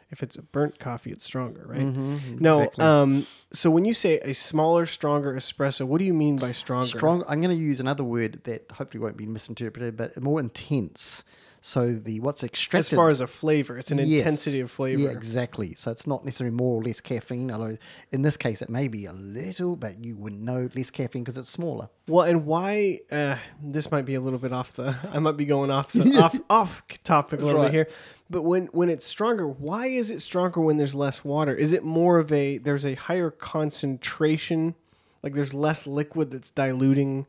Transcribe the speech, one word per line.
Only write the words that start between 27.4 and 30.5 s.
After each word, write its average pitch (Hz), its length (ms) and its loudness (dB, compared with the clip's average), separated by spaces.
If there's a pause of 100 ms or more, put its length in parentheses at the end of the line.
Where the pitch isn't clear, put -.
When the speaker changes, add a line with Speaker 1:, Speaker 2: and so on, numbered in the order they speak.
Speaker 1:
little 147 160 4
Speaker 2:
right. 139 100 6
Speaker 1:
bit - 20 2
here. 156 140 4 (400)
But 175 140 -4
when, 180 300 2
when 175 180 2
it's 160 160 -2
stronger, 214 420 0
why 147 380 -6
is 254 240 -2
it 220 140 -8
stronger 180 380 0